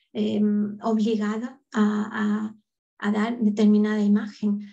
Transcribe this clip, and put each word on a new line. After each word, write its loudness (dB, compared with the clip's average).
eh, -2
obligados -2
a, -2
a, -20
a -2
dar -2
determinada 4
imagen, 0